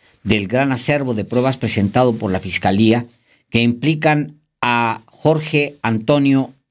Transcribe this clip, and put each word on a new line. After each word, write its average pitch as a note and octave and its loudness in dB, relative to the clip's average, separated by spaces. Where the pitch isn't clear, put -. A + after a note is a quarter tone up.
del G2+ 0
gran C3 0
acervo C3 -2
de G#2 -4
pruebas B2 -2
presentado A2+ 0
por G#2+ -4
la F#2+ -2
Fiscalía, G#2+ 0
que A#2 0
implican D3 0
a A#2+ -2
Jorge D3+ -2
Antonio C3+ 0